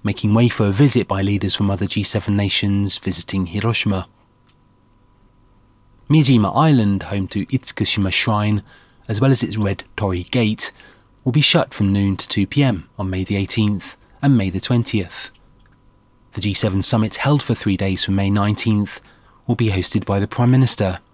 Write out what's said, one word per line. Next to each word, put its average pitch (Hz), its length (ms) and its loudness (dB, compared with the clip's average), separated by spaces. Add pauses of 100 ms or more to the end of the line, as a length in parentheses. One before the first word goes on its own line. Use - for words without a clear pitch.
making 104 320 -2
way 120 140 6
for 117 180 0
a 101 60 2
visit 120 380 2
by 98 120 -2
leaders 98 320 0
from 101 160 0
other 98 160 -2
G 101 180 -2
seven 101 300 -2
nations 101 640 0
visiting 90 500 -4
Hiroshima. 101 600 -2 (2000)
Miyajima 127 460 4
Island, 117 480 4
home 98 240 -4
to 101 200 -4
Itsukushima 104 680 -2
Shrine, 107 500 0 (460)
as 107 100 -2
well 135 100 4
as 127 140 2
its 107 140 -4
Red 101 260 -2 (140)
Torii 92 260 -2
Gate, - 480 -2 (540)
will 127 80 0
be 151 80 2
shut - 320 0
from 98 180 0
noon 101 240 2
to - 140 -10
two 98 180 0
P 143 160 0
M 110 340 -2
on 98 120 -6
May 92 160 -4
the 101 100 -2
eighteenth 101 640 -2 (240)
and 139 160 4
May 95 120 0
the 92 120 -4
twentieth. - 720 -2 (1000)
The - 80 -8
G 101 140 -2
seven 98 280 0
summit, 110 340 0
held 143 280 0
for 123 100 -2
three 104 220 0
days 95 300 -2
from 98 100 -2
May 98 140 0
nineteenth, 104 720 0 (460)
will 120 80 0
be 110 160 0
hosted 95 340 -2
by 98 160 0
the 104 80 -4
Prime 123 200 0
Minister 123 520 2 (120)